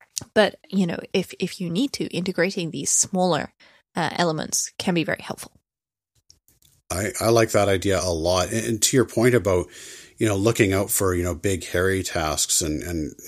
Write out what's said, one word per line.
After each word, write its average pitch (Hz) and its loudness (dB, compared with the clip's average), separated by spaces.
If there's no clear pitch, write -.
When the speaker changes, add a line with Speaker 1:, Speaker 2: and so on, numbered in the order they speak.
Speaker 1:
but, - 4
you 190 2
know, 170 -2
if, 185 -2
if - -4
you 175 -4
need 226 0
to, - -6
integrating 180 -2
these 139 -6
smaller, 180 0
uh, 165 -2
elements 156 -2
can - -2
be 165 2
very - -4
helpful. - -12
Speaker 2:
I, 95 -4
I 101 2
like 113 4
that 101 4
idea 95 2
a 90 0
lot. 90 0
And, 110 -2
and 113 -2
to - 2
your 123 6
point 120 2
about, 92 2
you 113 0
know, 104 2
looking 101 2
out 98 0
for, 95 0
you 87 0
know, 87 -2
big, 92 -2
hairy 95 0
tasks 78 -2
and, 78 -4
and, 80 -6